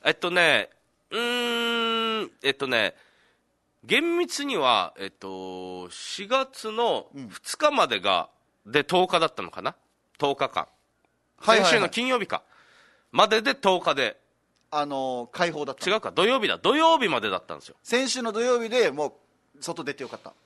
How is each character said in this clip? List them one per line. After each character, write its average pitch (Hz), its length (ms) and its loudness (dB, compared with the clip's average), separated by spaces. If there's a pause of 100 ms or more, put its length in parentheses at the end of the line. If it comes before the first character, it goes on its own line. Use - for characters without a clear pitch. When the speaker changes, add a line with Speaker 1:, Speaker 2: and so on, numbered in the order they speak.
Speaker 1:
え 156 80 2
っ - 40 4
と 180 160 -4
ね、 160 400 4 (400)
う - 60 -6
ー 233 1080 -2
ん、 - 80 -12 (100)
え 139 80 -2
っ 135 60 2
と 143 120 -8
ね、 113 280 0 (880)
厳 311 320 0
密 339 260 -4
に 269 140 -4
は、 117 400 2
え 98 80 -8
っ 95 60 -8
と、 92 800 -10
四 - 360 -10
月 262 440 -4
の 214 360 -2 (220)
二 - 280 -12
日 302 140 2
ま 220 160 2
で 107 140 -2
が、 92 280 0 (360)
Speaker 2:
う 101 40 -20
ん。 - 40 -18
Speaker 1:
で、 147 100 2
十 180 240 2
日 180 120 2
だ 160 80 2
っ - 60 -8
た 107 100 -10
の 85 80 -10
か 87 100 -12
な？ 131 140 -6 (440)
十 143 160 0
日 - 140 -2
間。 - 180 -4 (680)
Speaker 2:
は 220 180 4
い 220 40 6
は - 0 -
い - 0 -
は 190 80 4
い。 - 20 6
Speaker 1:
先 240 60 6
週 220 40 4
の 185 100 0
金 240 180 -2
曜 247 120 0
日 190 80 -6
か。 - 140 -4 (680)
ま 185 180 6
で 220 120 2
で 233 120 0
十 185 260 2
日 165 160 0
で。 120 220 -2 (520)
Speaker 2:
あ 147 160 -2
の 131 480 -4
ー、 - 40 -14
解 175 140 0
放 147 120 -6
だ 135 80 -6
っ 127 60 -12
た - 120 -4
の。 202 60 2
Speaker 1:
違 214 40 0
う - 20 -14
か、 - 100 -8
土 175 140 2
曜 247 160 4
日 180 80 2
だ。 85 80 -2
土 254 180 2
曜 320 240 6
日 240 80 2
ま 131 140 0
で 107 80 -2
だ 92 80 0
っ - 80 -12
た 82 100 -12
ん 69 40 -12
で - 60 -20
す - 40 -20
よ。 - 140 -20
Speaker 2:
先 247 260 0
週 247 120 -4
の 226 120 -4
土 220 80 -2
曜 240 200 2
日 226 60 -4
で 214 240 2
も 143 260 -4 (400)
う、 147 60 -18
外 160 220 -8
出 139 80 -4
て 139 100 -14
よ 113 60 -10
か 113 80 -12
っ - 20 -18
た。 - 140 -20 (120)